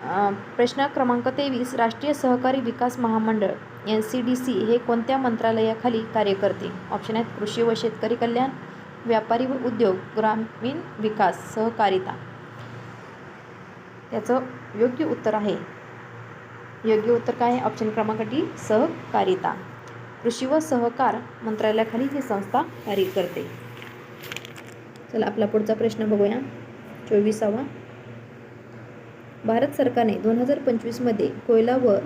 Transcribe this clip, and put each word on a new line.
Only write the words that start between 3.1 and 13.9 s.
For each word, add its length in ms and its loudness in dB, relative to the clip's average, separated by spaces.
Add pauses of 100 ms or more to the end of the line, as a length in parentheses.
एन 140 2
सी 200 -2
डी 140 2
सी 160 -2
हे 260 4
कोणत्या 400 2
मंत्रालयाखाली 880 2 (100)
कार्य 200 4
करते? 360 0 (220)
ऑप्शन 240 -4
आहेत 100 0
कृषी 360 -4
व 160 4
शेतकरी 380 -2
कल्याण, 340 2 (560)
व्यापारी 400 2
व 80 0 (120)
उद्योग, 300 4 (220)
ग्रामीण 600 0 (200)
विकास, 560 0
सहकारिता. 600 2 (2000)